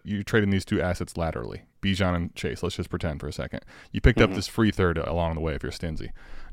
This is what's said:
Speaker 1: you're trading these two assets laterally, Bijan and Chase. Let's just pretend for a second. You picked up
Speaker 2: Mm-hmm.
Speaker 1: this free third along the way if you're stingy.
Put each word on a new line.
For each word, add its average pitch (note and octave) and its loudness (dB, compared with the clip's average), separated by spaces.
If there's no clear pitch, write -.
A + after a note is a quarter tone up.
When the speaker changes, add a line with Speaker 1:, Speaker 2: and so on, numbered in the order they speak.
Speaker 1:
you're G2+ -4
trading G#2 4
these G2 2
two G2+ 0
assets F2+ -2
laterally, D#2 -4
Bijan F#2+ 2
and E2+ -2
Chase. - -6
Let's E2+ -2
just - -6
pretend E2 -4
for - -8
a D2 -8
second. - -8
You G2+ -4
picked A#2 8
up A2+ 8
Speaker 2:
Mm-hmm. F#2 0
Speaker 1:
this G2+ -2
free A2+ 4
third F2 2
along E2 -2
the D#2+ -4
way D#2 -2
if - -8
you're C#2+ -6
stingy. - -6